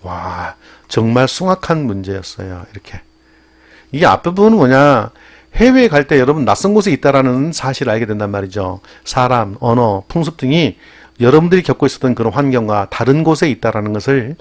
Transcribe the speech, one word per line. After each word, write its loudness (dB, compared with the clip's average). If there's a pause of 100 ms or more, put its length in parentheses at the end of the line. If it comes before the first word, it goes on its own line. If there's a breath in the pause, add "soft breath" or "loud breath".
와, -12 (320 soft breath)
정말 0
숭악한 -4
문제였어요. -10
이렇게. -20 (880 soft breath)
이게 0
앞부분은 2
뭐냐? 4 (440 soft breath)
해외에 4
갈 2
때 2
여러분 2
낯선 0
곳에 2
있다라는 0
사실을 -6
알게 -2
된단 -4
말이죠. -6 (220 loud breath)
사람, -2
언어, 0
풍습 -4
등이 0 (440 loud breath)
여러분들이 4
겪고 0
있었던 -2
그런 -2
환경과 -2
다른 0
곳에 0
있다라는 -4
것을 -4